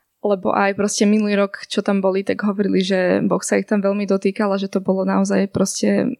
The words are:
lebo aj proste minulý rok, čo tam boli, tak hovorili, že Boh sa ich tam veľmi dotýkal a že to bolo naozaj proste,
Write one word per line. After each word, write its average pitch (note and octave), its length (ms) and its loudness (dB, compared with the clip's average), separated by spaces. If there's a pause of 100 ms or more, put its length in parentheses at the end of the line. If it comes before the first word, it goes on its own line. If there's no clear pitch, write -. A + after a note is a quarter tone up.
(200)
lebo G3+ 320 0
aj G3 240 2
proste G3+ 320 0
minulý G#3 320 2
rok, G3+ 320 -2
čo - 80 0
tam G3 240 0
boli, F#3+ 240 0
tak F#3+ 160 -2
hovorili, G3 400 0
že F#3 400 2
Boh F#3+ 160 0
sa - 160 -2
ich G3 120 0
tam G#3 120 0
veľmi G3 240 0
dotýkal G3 480 0
a G3 80 0
že G3 80 -4
to G3 160 -4
bolo F#3+ 240 0
naozaj G3 400 2
proste, - 720 0